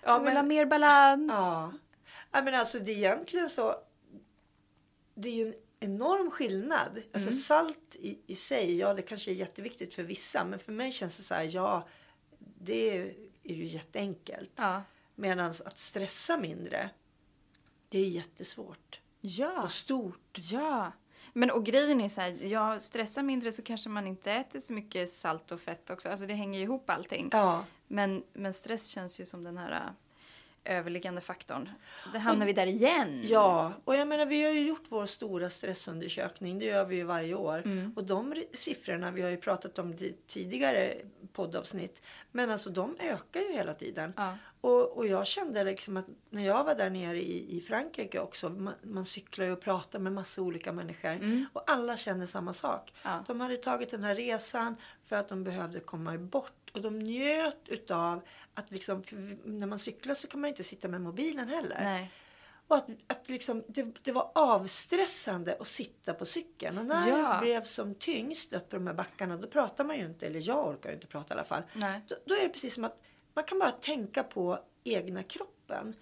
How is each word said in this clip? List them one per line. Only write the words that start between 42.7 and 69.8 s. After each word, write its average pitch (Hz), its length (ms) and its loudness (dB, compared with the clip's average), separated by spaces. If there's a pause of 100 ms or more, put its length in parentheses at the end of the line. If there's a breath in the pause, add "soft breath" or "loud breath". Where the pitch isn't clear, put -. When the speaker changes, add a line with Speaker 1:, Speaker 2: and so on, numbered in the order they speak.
Speaker 1:
ökar 339 420 -4
ju 403 120 -2
hela 196 200 -2
tiden. 160 440 -6
Speaker 2:
Ja. 196 200 -2 (240 loud breath)
Speaker 1:
Och, 247 360 6
och 226 100 2
jag 196 200 2
kände 262 360 0
liksom 190 340 -2
att 190 80 -4 (240)
när 208 160 -4
jag 214 180 6
var 302 120 4
där 196 140 2
nere 175 320 -4
i, 175 360 -4
i 170 40 -4
Frankrike 226 580 -4
också, - 300 -6
man, 190 320 -6
man 196 240 -6
cyklar - 400 -6
ju 180 60 0
och 180 100 -4
pratar 196 380 -2
med 190 140 -2
massa 196 280 -6
olika 170 300 -4
människor. 165 400 -6
Speaker 2:
Mm. 214 420 0
Speaker 1:
Och - 180 -6
alla 240 260 2
känner 185 280 -2
samma 180 280 -6
sak. - 400 -4 (100)
Speaker 2:
Ja. 180 240 -4
Speaker 1:
De 240 140 -4
hade 254 160 -2
tagit 247 340 -2
den 208 120 -6
här 202 120 2
resan 226 600 -2 (300 loud breath)
för 214 100 -4
att 202 140 0
de 190 140 -6
behövde 180 360 -6
komma 165 380 -8
bort. 180 340 -4 (220)
Och 196 80 -6
de 214 180 -4
njöt 285 680 0
utav 170 540 -2 (320 loud breath)
att - 180 -12
liksom, 190 320 -6
för - 120 -14
vi, 202 280 -10
när 214 240 -6
man 208 120 -6
cyklar 240 340 -6
så 277 140 -6
kan 277 140 -8
man 294 80 -2
inte 285 140 -8
sitta - 240 -10
med 180 140 -4
mobilen 247 480 -4
heller. 311 340 -4
Speaker 2:
Nej. 185 280 -2 (560 loud breath)
Speaker 1:
Och 311 100 6
att, 285 100 2 (200)
att - 220 -6
liksom, 247 380 -4
det, 240 200 -4 (160)
det 269 80 -2
var 254 240 2
avstressande 214 1200 4
att - 80 -6
sitta - 460 -6
på - 120 -6
cykeln. - 520 -6
Och 226 80 -4
när 285 240 4
Speaker 2:
Ja. 277 80 6 (160)
Speaker 1:
jag 185 80 4
blev 233 220 4
som 202 320 -4
tyngst 294 580 -4
upp - 200 -6
i - 20 -6
de 180 120 -2
här 170 60 -4
backarna, 180 440 -4
då 190 100 -10
pratar 277 360 0